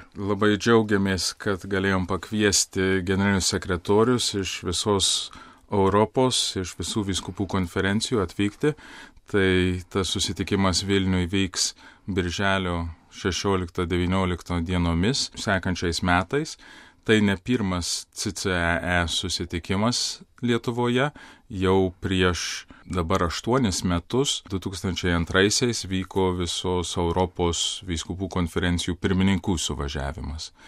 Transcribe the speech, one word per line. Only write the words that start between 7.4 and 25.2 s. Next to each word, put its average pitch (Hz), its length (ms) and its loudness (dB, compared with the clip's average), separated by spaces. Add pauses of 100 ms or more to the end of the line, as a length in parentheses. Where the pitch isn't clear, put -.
konferencijų 98 720 0
atvykti. 101 540 -2 (520)
Tai 92 480 4 (160)
tas 95 160 0
susitikimas 95 680 0 (100)
Vilniuj 95 400 2
vyks 95 460 -2 (340)
birželio 90 800 0 (260)
šešioliktą 92 720 0
devynioliktą 90 680 0 (100)
dienomis 87 640 0 (100)
sekančiais 90 640 -2
metais. 92 540 0 (500)
Tai 110 160 6
ne 101 160 4
pirmas 95 720 -2
C - 240 -6
C - 160 -4
E 85 220 0 (100)
E 87 240 0
susitikimas - 1160 -2 (180)
Lietuvoje. 120 720 0 (340)
Jau 95 560 2
prieš 92 640 0 (240)
dabar 87 380 0
aštuonis 113 580 0
metus, 107 540 0 (100)
du 98 80 -2
tūkstančiai 92 560 -2
antraisiais, 95 720 2